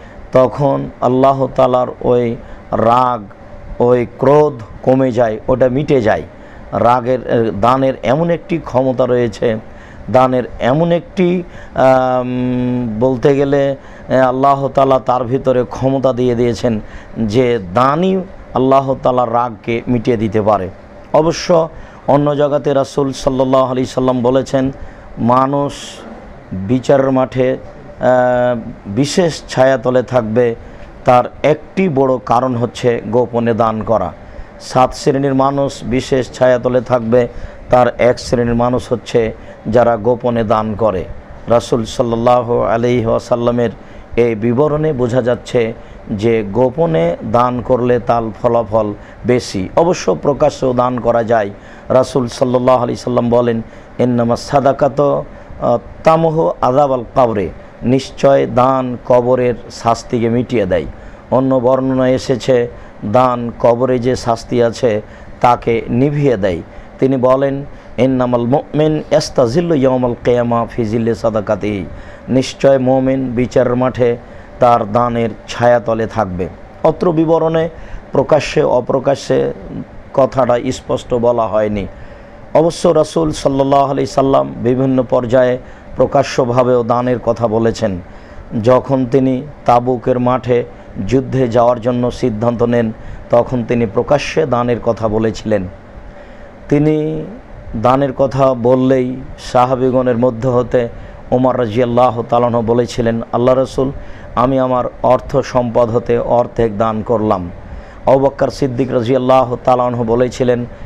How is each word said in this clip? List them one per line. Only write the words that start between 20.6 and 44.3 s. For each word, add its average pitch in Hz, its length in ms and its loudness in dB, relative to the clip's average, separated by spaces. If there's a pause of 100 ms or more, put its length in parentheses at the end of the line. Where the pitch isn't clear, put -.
অবশ্য 160 560 2 (380)
অন্য 147 300 2
জায়গাতে 143 360 0
রাসূল 135 400 0
সাল্লাল্লাহু 131 580 0
আলাইহি 127 140 -2
সাল্লাম 127 360 0
বলেছেন, 131 500 0 (460)
মানুষ 131 560 0 (800)
বিচারের 131 580 2
মাঠে, 131 460 0 (420)
আহ, 123 600 2 (260)
বিশেষ 143 640 -2
ছায়াতলে 127 540 2
থাকবে, 117 520 0 (500)
তার 123 180 6 (200)
একটি 156 460 0
বড় 131 360 2
কারণ 123 300 2
হচ্ছে 117 520 -2
গোপনে 117 460 0
দান 110 300 0
করা। 98 300 -2 (460)
সাত - 340 0
শ্রেণীর 135 420 0
মানুষ 139 480 0
বিশেষ 127 480 -2
ছায়াতলে 127 500 2
থাকবে, 120 460 0 (420)
তার 123 280 4
এক 117 220 2
শ্রেণীর 120 360 0
মানুষ 123 360 -2
হচ্ছে 113 420 -2 (340)
যারা 117 300 4
গোপনে 117 460 0
দান 107 320 0
করে। 95 280 0 (440)
রাসূল 117 380 0
সাল্লাল্লাহু 120 760 0
আলাইহি 117 440 0
ওয়াসাল্লামের 120 640 0 (460)
এই 117 200 2